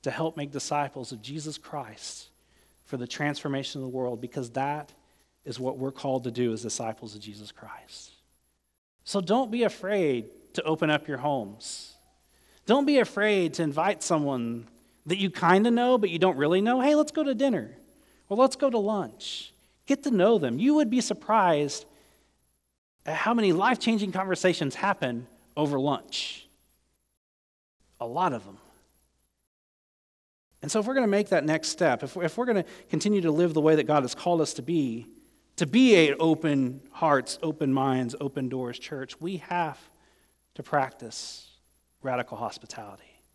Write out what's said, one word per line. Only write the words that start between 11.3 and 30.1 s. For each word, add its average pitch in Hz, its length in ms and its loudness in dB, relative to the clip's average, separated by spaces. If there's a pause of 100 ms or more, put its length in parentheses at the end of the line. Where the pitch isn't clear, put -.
Don't 277 200 4
be 277 160 4
afraid 202 540 2
to 170 100 -2
invite 160 400 0
someone 127 640 -2 (380)
that 180 120 -2
you 190 120 0
kinda 190 420 6
know, 247 260 4
but 202 120 2
you 165 100 -2
don't 180 160 4
really 156 240 4
know. 240 200 2
"Hey, 285 140 4
let's 302 180 2
go 311 120 -2
to 277 100 0
dinner," 214 420 -2 (520)
or, 202 80 -2
"Let's 262 200 4
go 277 140 2
to 233 80 0
lunch." 202 720 -4 (340)
Get 277 180 0
to 277 80 0
know 208 260 6
them. 131 220 -2
You 277 140 4
would 294 160 4
be 247 100 2
surprised 180 840 0 (1200)
at 160 120 -6
how 220 180 0
many 208 180 2
life-changing 214 600 0
conversations 185 640 0
happen 131 500 -4 (300)
over 147 200 0
lunch. - 680 -4 (1500)
A 127 80 -8
lot 156 260 0
of 110 120 -8
them. 98 140 -20 (2000)